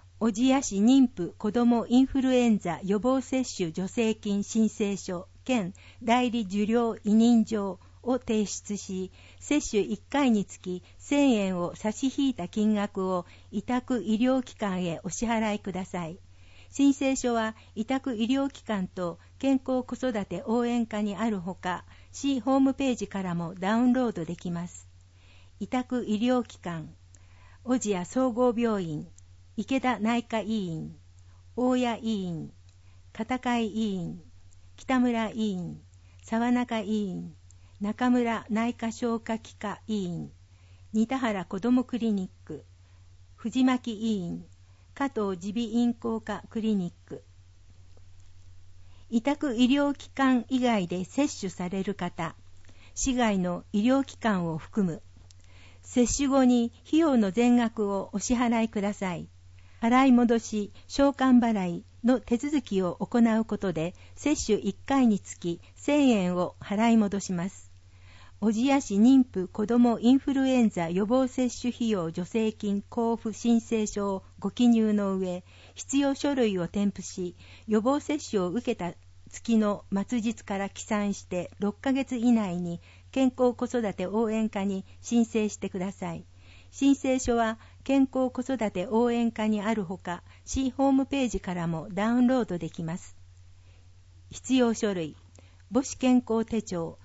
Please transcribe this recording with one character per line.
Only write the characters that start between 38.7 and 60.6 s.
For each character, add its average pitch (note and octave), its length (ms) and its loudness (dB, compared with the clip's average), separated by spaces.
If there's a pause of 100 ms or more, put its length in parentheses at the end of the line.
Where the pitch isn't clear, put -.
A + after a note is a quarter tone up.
科 A3+ 180 -6
消 A#3 280 -4
化 A3+ 200 -6
器 - 160 -20
科 - 320 -10
医 G#3 180 -2
院、 D#3+ 260 -8 (640)
仁 A3 140 2
田 C4 120 -4
原 G#3 260 -2
子 G3 140 -6
ど A3+ 120 0
も B3+ 120 4
ク B3 140 -6
リ A3+ 140 0
ニ F#3+ 160 -2
ッ - 20 -20 (160)
ク、 D3+ 200 -14 (680)
藤 A#3+ 280 -2
巻 B3 300 0
医 G#3+ 240 -2
院、 F3 280 -8 (480)
加 C#4 160 -4
藤 G3+ 280 -2
耳 G#3 320 -6
鼻 A#3+ 220 2
咽 A#3 100 -10
喉 A3+ 200 -4
科 G3+ 280 -8
ク A3+ 120 -6
リ G#3+ 140 0
ニ F3+ 160 -2
ッ - 20 -20 (120)
ク。 - 180 -16 (1900)
委 A3+ 120 0
託 C#4+ 340 -2
医 B3 100 4
療 C#4+ 280 2
機 - 160 -14
関 B3+ 400 2
以 C4 100 -2
外 A3+ 280 0
で F3+ 180 -6
接 C#4+ 220 0 (120)
種 G3 100 -6
さ F3+ 200 -8
れ F#3+ 140 -4
る G3 120 -4
方、 F3 400 -6 (600)
市 - 180 -2
外 A3 260 2
の F3+ 320 -2
医 G3+ 120 2
療 C4 200 4
機 - 140 -12
関 F#3+ 300 0
を D#3+ 100 -4
含 F#3+ 320 -2
む。 F3+ 120 -8 (840)
接 B3 300 2
種 C#4 140 0
後 C4 160 4
に A#3+ 300 4 (140)
費 D#4 120 2
用 D4 180 4
の G3+ 140 4
全 A#3+ 240 4
額 A3+ 380 0
を G3 200 -4
お G#3 60 -4
支 B3+ 140 -2
払 A#3 300 2
い A3+ 60 0
く G#3+ 120 -4
だ G3+ 120 -2
さ F#3 220 -6
い。 D#3 120 -10 (540)
払 B3+ 260 4
い C4 40 8
戻 A#3+ 280 6
し、 G#3+ 320 -6 (160)